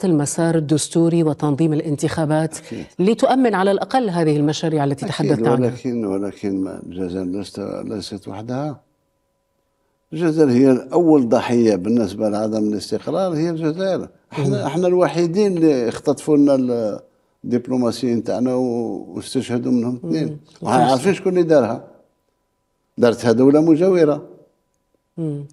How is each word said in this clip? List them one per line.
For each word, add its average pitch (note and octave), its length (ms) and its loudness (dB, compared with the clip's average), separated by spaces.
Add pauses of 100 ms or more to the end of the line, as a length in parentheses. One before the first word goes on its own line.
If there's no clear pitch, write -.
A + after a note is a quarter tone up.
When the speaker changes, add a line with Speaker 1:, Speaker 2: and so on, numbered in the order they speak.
Speaker 1:
المسار E3 520 0
الدستوري E3 680 2
وتنظيم D3+ 500 0
الانتخابات D#3 840 -2
Speaker 2:
أكيد. - 280 -12 (140)
Speaker 1:
لتؤمن A#3 560 2
على F#3+ 160 0
الأقل G3+ 380 -2
هذه E3 280 0
المشاريع D3+ 460 -2
التي C#3 220 -4
Speaker 2:
أكيد، - 40 -6
Speaker 1:
تحدثت C3 380 0
عنها؟ A#2+ 220 2
Speaker 2:
ولكن، A#2+ 360 -6
ولكن G2 580 -4
ما، F2+ 200 -10
الجزائر F#2 420 -6
لست، F#2+ 340 -8
ليست G2 680 -8
وحدها. B2 540 -8 (1300)
الجزائر D#3+ 360 2
هي B2+ 440 4
أول D#3 360 4
ضحية A#2 460 2
بالنسبة G#2 540 -2
لعدم G#2+ 340 -2
الاستقرار، A#2+ 720 -4
هي D#3 160 -2
الجزائر. D#3+ 600 -4 (220)
احنا، C#3+ 160 -4
Speaker 1:
مم. C3+ 60 0
Speaker 2:
احنا D#3+ 340 -2
الوحيدين F3+ 720 2
اللي C#3 320 2
اختطفوا D3 480 0
لنا B2 640 2 (440)
الدبلوماسيين A#2+ 800 -2
تاعنا B2 320 -2
و-، A#2 500 -4 (100)
واستشهدوا B2 560 -4
منهم B2 240 0
اثنين. D#3+ 320 -4
Speaker 1:
مم. D3+ 100 -10 (240)
Speaker 2:
وعارفين C3+ 520 2
شكون F#3 180 -2
اللي F3+ 120 4
دارها. C3 440 2 (1120)
دارتها A#2 340 2
دولة C3+ 300 6
مجاورة. D#3+ 720 2 (840)
Speaker 1:
مم. D3 360 -6